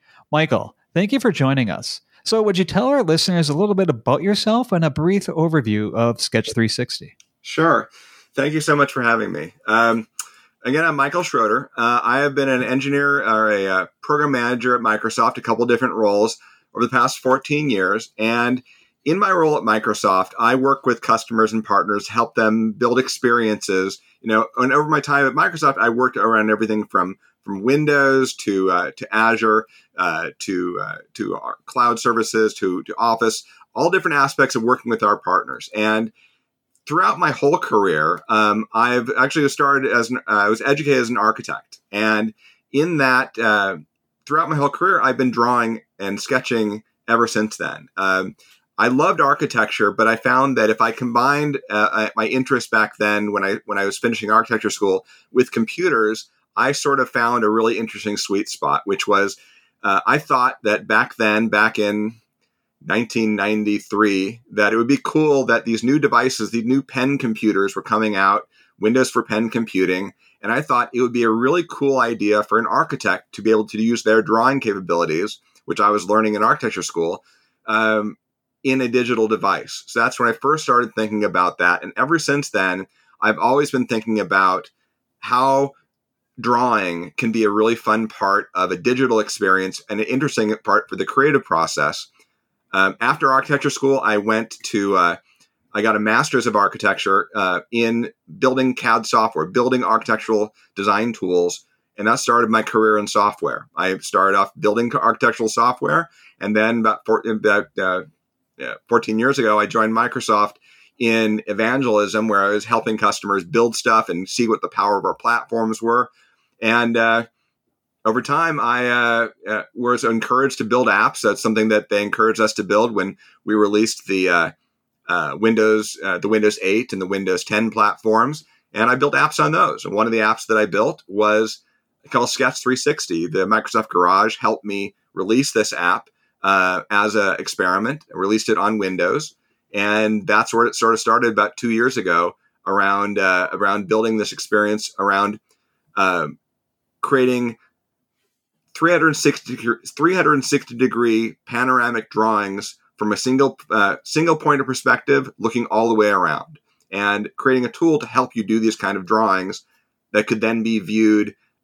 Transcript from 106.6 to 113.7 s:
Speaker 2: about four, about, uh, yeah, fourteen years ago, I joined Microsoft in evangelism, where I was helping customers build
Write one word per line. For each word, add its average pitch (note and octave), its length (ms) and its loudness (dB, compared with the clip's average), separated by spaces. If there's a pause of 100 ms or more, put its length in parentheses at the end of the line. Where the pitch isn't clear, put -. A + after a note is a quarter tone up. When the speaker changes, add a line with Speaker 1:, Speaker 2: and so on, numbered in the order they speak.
Speaker 2:
about A2 260 0
four, A2 220 2
about, G#2 400 0 (100)
uh, F#2 260 -2 (540)
yeah, B1+ 160 -10 (160)
fourteen A2+ 300 0
years C3 180 0
ago, G#2+ 220 2
I G#2 80 2
joined A2 260 0
Microsoft A2+ 640 0 (420)
in A2 480 0
evangelism, A2 800 0
where G2 160 2
I G2+ 60 0
was G#2 160 -2
helping A2+ 320 -2
customers G2+ 460 -2
build A#2 320 0